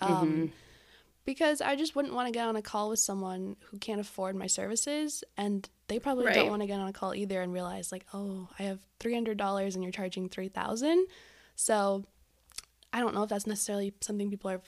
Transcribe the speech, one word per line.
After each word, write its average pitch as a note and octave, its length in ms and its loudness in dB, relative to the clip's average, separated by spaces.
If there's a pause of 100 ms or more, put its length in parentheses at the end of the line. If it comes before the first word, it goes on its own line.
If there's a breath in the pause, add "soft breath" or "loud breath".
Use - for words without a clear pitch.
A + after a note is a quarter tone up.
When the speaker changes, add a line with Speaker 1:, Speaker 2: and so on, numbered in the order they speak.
Speaker 1:
Um, F#3+ 100 4 (200)
Speaker 2:
Mm-hmm. D#3+ 140 2 (800 loud breath)
Speaker 1:
because D4+ 360 2
I C#4 140 2
just D#4 200 0
wouldn't C#4 180 0
wanna B3 180 0
get A#3 160 0
on A3 80 0
a G#3+ 60 -2
call G#3+ 280 -2
with A3 100 0
someone F#3+ 560 -2 (120)
who G3+ 120 -14
can't G#3 200 -4
afford G3 360 -4
my F#3+ 120 -4
services, A#3 760 -2 (140)
and G3+ 300 0 (200)
they A3 120 -2
probably B3+ 260 2
don't G3+ 100 6
Speaker 3:
Right. A3 140 6
Speaker 1:
wanna G#3 180 -2
get G3+ 120 -2
on F#3+ 80 -2
a G3 60 -6
call F#3+ 220 -4
either G3 260 -2
and F3+ 120 -2
realize, F3+ 380 -6
like, F#3 220 -10
"Oh, G3 340 -8 (120)
I G3 40 -4
have G3 160 -4 (200)
three A#3 140 -2
hundred A3 240 0
dollars G3 380 0
and F#3 80 -2
you're F#3 80 -4
charging F#3 380 -4
three F#3+ 200 -6
thousand." D#4 580 2 (480 loud breath)
So G3 500 4 (880)
I A#3 80 0
don't A#3+ 140 2
know G3+ 80 2
if G#3+ 60 -2
that's G3+ 180 -2
necessarily G3+ 540 -2
something G3+ 280 -2
people G3+ 220 -4
are F#3 160 -4